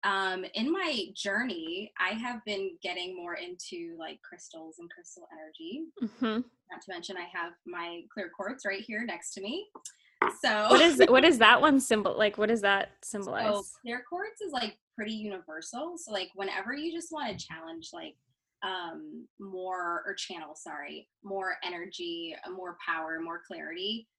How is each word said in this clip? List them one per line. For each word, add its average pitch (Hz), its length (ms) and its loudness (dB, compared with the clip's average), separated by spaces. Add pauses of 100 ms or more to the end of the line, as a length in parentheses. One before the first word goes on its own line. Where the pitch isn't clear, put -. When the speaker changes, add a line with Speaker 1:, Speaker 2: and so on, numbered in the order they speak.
Speaker 1:
um, 190 400 0 (100)
in 233 180 0
my 320 320 0 (100)
journey, 196 840 -4
I 185 160 0
have 233 300 -6
been 196 280 -4 (100)
getting 180 340 -6
more 175 200 -8
into, 175 640 -10
like, - 240 -12
crystals 320 560 -18
and 339 120 -16
crystal 349 420 -20
energy. 302 520 -12 (180)
Speaker 2:
Mm-hmm. 220 380 -2 (300)
Speaker 1:
Not - 120 -14
to - 100 -20
mention, 180 240 -10
I 175 160 -8
have 170 200 -6 (140)
my 170 360 -10 (100)
clear 180 240 -8
quartz 208 300 -8
right 196 160 -4
here 220 240 -6
next 170 280 -8
to 208 60 -12
me. 277 280 -8 (760)
So 214 280 4
Speaker 2:
What - 100 12
is, 330 280 10
what 254 160 10
is 320 140 10
that 220 220 12
one 277 200 8
symbol, 214 380 2
like, 208 200 4
what 208 100 4
does 226 140 4
that 196 340 4
Speaker 1:
<laughs> - 60 -20
So - 160 -8
Speaker 2:
symbolize? 208 540 -2 (100)
Speaker 1:
clear 240 260 -8
quartz 403 320 -8
is, 381 120 -8
like, 233 240 -4 (180)
pretty 220 180 -6
universal. 214 840 -8
So, - 140 -14
like, 185 220 -4
whenever 196 380 -6
you 302 200 -6
just 330 200 -8
wanna 254 260 -6
challenge, 165 540 -12
like, 165 220 -14 (480)
um, 175 640 -8 (120)
more, 185 680 -6
or 190 80 -6
channel, 160 400 -10
sorry, 147 520 -12 (160)
more 196 400 -4
energy, 175 720 -8 (120)
uh, - 40 -10
more 180 360 -10
power, 160 340 -4
more 165 260 -8
clarity 180 640 -8 (100)